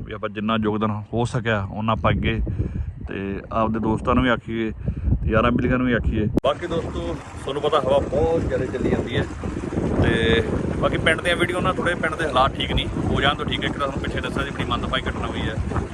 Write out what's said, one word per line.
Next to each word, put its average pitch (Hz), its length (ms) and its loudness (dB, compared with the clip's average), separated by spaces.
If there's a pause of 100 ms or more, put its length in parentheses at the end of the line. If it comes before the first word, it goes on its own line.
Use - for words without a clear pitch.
ਵੀ - 80 -10
ਆਪਾਂ 104 160 -6
ਜਿੰਨਾ 107 360 0
ਯੋਗਦਾਨ 107 380 0 (120)
ਹੋ 117 100 2
ਸਕਿਆ 107 460 0
ਉਨਾ 110 220 0
ਆਪਾਂ 110 180 2
ਅੱਗੇ, 110 320 2 (640)
ਤੇ 98 320 -4 (120)
ਆਪਦੇ 110 260 2
ਦੋਸਤਾਂ 110 360 2
ਨੂੰ 127 100 4
ਵੀ 127 60 4
ਆਖੀਏ, 113 420 -2 (520)
ਯਾਰਾਂ 110 260 4
ਬੇਲੀਆਂ 123 280 2
ਨੂੰ 127 80 0
ਵੀ 123 60 2
ਆਖੀਏ। 107 340 2 (180)
ਬਾਕੀ 147 220 0
ਦੋਸਤੋ 165 500 -4 (280)
ਤੁਹਾਨੂੰ 139 180 -4
ਪਤਾ 147 160 4
ਹਵਾ 139 200 4
ਬਹੁਤ 160 420 2
ਜ਼ਿਆਦਾ 127 260 0
ਚੱਲੀ 123 240 0
ਜਾਂਦੀ - 260 0
ਹੈ, - 80 2 (760)
ਤੇ 117 400 4 (380)
ਬਾਕੀ 156 180 2
ਪਿੰਡ 208 220 2
ਦੀਆਂ 170 160 0
ਵੀਡੀਓ 175 240 0
ਨਾ 180 120 2
ਥੋੜ੍ਹੇ 175 220 0
ਪਿੰਡ 160 200 -2
ਦੇ 160 120 -2
ਹਾਲਾਤ 135 280 4
ਠੀਕ - 180 -2
ਨਹੀਂ, - 140 0
ਹੋ - 340 2
ਜਾਣ 139 140 4
ਤੋਂ 147 100 -4
ਠੀਕ 131 200 -2
ਹੈ। 135 40 0
ਇੱਕ - 100 -4
ਤਾਂ 147 80 0
ਤੁਹਾਨੂੰ 135 160 -4
ਪਿੱਛੇ 135 180 -4
ਦੱਸਿਆ 135 240 -2
ਸੀ 139 60 -6
ਬੜੀ 131 140 -4
ਮੰਦਭਾਗੀ 123 460 -2
ਘਟਨਾ 123 160 -4
ਹੋਈ 117 140 -4
ਹੈ, 107 140 -2 (400)